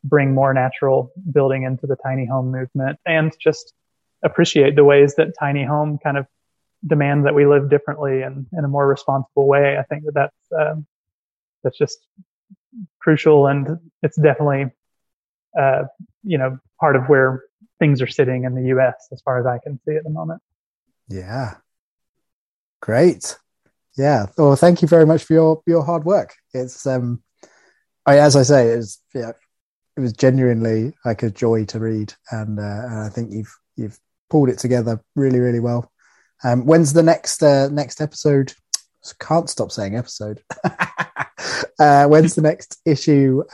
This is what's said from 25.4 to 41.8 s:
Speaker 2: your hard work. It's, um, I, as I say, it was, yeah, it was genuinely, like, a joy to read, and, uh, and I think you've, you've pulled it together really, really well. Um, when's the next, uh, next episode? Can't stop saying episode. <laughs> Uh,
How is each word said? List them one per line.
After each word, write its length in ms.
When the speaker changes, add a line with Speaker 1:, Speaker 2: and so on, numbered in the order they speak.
Speaker 2:
your 180
hard 200
work. 300
It's, 320
um, 360
I, 140
as 160
I 60
say, 300
it 40
was, 260
yeah, 180
it 20
was 140
genuinely, 800
like, 180
a 80
joy 360
to 120
read, 360
and, 280
uh, 40
and 380
I 100
think 220
you've, 220
you've 220
pulled 180
it 100
together 460
really, 260
really 200
well. 320
Um, 220
when's 300
the 80
next, 400
uh, 260
next 320
episode? 540
Can't 320
stop 200
saying 260
episode. 460
<laughs> 160
Uh, 280